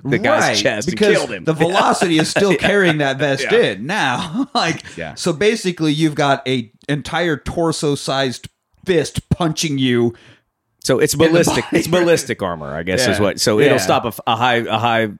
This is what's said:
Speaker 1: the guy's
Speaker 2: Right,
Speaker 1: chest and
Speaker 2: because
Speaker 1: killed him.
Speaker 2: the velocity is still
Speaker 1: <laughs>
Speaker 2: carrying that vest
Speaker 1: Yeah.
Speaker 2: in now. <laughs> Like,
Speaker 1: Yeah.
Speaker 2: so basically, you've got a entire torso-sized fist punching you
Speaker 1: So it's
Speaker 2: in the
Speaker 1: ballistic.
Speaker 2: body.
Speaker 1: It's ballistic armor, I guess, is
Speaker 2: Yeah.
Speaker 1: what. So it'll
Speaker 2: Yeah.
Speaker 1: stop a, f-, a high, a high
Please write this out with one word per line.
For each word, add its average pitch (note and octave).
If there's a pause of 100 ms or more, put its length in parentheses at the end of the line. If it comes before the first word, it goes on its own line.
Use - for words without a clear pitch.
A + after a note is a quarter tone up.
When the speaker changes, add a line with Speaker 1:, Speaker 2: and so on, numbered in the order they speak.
Speaker 1:
the C#3
guy's A3+
Speaker 2:
Right, B2+
Speaker 1:
chest G#2+
and F3+
Speaker 2:
because G#3
Speaker 1:
killed -
him. F#2
Speaker 2:
the D#3+
velocity F3+
is D#3
still G3
Speaker 1:
<laughs> -
Speaker 2:
carrying F3+
that C3+
vest C#3
Speaker 1:
Yeah. A3+ (160)
Speaker 2:
in G2
now. D#3+
<laughs> -
Like, E3+ (140)
Speaker 1:
Yeah. D#2
Speaker 2:
so -
basically, F3
you've D3+
got C#3
a B2 (180)
entire D#3+
torso-sized C#3+ (400)
fist D#3+
punching D#3
you A#2+ (680)
Speaker 1:
So B2+
it's C#3+
Speaker 2:
in C#3+
the E3
Speaker 1:
ballistic. D#3
Speaker 2:
body. F3+
Speaker 1:
It's -
ballistic E3+
armor, D#2
I E2
guess, F2
is -
Speaker 2:
Yeah. -
Speaker 1:
what. G2
So G#2+
it'll C#3
Speaker 2:
Yeah. C3
Speaker 1:
stop C3
a, -
f-, A2
a A#2
high, A#2+
a A2
high A2+ (100)